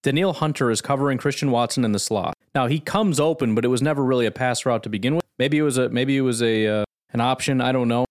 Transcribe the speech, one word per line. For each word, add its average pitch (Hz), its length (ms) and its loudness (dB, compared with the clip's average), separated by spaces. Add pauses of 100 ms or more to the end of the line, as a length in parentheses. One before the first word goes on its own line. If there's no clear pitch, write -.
Danielle 156 300 2
Hunter 143 360 0
is 110 100 0
covering 139 380 0
Christian 143 320 -2
Watson 120 340 0
in 110 60 0
the 101 80 0
slot. 98 360 -4 (200)
Now, 127 140 0
he 151 100 0
comes 190 400 0
open, 147 380 0
but 117 80 0
it 123 40 2
was 123 140 2
never 143 220 0
really 123 220 2
a 107 40 0
pass 123 340 -2
route 120 200 0
to 113 40 -8
begin 110 280 -2
with. 170 80 -2 (160)
Maybe 143 180 2
it 151 40 2
was 139 140 0
a, 127 120 0
maybe 131 280 0
it 135 40 2
was 123 200 0
a, 110 280 2
uh, 104 160 0 (280)
an 120 80 -2
option. 131 400 0
I 123 120 0
don't 127 160 0
know. 120 220 0